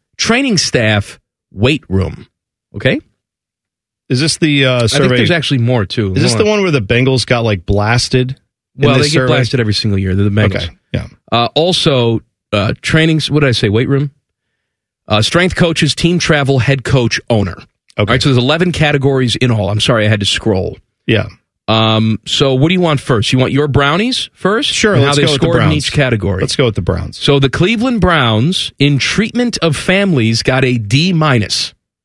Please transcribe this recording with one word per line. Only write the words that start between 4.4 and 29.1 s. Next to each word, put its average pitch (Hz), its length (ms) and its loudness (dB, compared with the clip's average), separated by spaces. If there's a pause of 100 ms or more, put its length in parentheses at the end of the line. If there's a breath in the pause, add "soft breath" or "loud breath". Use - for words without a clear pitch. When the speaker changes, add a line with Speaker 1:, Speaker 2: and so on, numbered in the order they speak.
Speaker 2:
uh, 123 180 0
Speaker 1:
I - 20 2
Speaker 2:
survey? 135 220 0
Speaker 1:
think 127 80 0
there's 117 160 2
actually 143 260 -2
more, 117 260 0
too. 95 300 -4
Speaker 2:
Is 139 80 0
this 185 100 0
Speaker 1:
Hold 220 80 0
Speaker 2:
the 214 40 4
Speaker 1:
on. 208 140 2
Speaker 2:
one 202 40 0
where 185 80 0
the 139 120 0
Bengals 120 440 0
got, 120 180 0
like, 104 220 -2
blasted 123 760 0 (380)
in 135 80 2
Speaker 1:
Well, 143 120 4
Speaker 2:
this 147 80 2
Speaker 1:
they 147 40 -2
get 151 120 -2
Speaker 2:
survey? 170 120 2
Speaker 1:
blasted 135 260 0
every 107 140 0
single 101 240 -2
year. 95 160 -2
They're 101 140 2
the - 20 -2
Bengals. 101 260 2 (120)
Speaker 2:
Okay, - 80 -20 (160)
yeah. - 140 -4 (260)
Speaker 1:
Uh, 120 240 0
also, 139 640 0 (320)
uh, 104 300 0
trainings, 160 500 0
what 147 80 2
did 143 80 2
I 123 40 2
say? 110 160 0
Weight 110 200 0
room? 139 240 -2 (960)
Uh, 107 140 2
strength 175 340 0
coaches, 165 400 0
team 170 240 0
travel, 139 400 0
head 135 240 0
coach, 123 440 0
owner. 101 280 0
Speaker 2:
Okay. - 100 -20 (320)
Speaker 1:
All 104 80 2
right, 127 160 0
so 151 60 2
there's 127 140 4
eleven 165 280 0
categories 139 640 0
in 123 160 0
all. 104 200 0
I'm 107 100 -2
sorry, 110 260 0
I - 20 2
had 107 120 2
to 101 60 -2
scroll. 95 520 -2 (280)
Speaker 2:
Yeah. 104 200 0 (420)
Speaker 1:
Um, 110 580 0
so 135 280 0
what 131 140 2
do 185 60 0
you 180 60 0
want 156 180 0
first? - 340 -2
You 127 60 2
want 120 140 2
your 143 160 0
Brownies 151 640 0
first? 214 400 -2
Speaker 2:
Sure, 208 220 2
Speaker 1:
And 127 80 4
Speaker 2:
let's 143 160 2
Speaker 1:
how - 20 2
they 139 60 2
Speaker 2:
go 151 60 0
with 135 80 0
the - 40 0
Speaker 1:
scored 127 120 2
in 120 120 2
Speaker 2:
Browns. 151 80 2
Speaker 1:
each - 160 -4
category. 110 480 0
Speaker 2:
Let's - 160 -4
go 135 80 2
with 113 100 0
the 95 80 -6
Browns. 85 340 -4
Speaker 1:
So 143 220 2
the 135 120 2
Cleveland 226 500 0
Browns 151 800 0
in 143 180 2
treatment 226 640 -2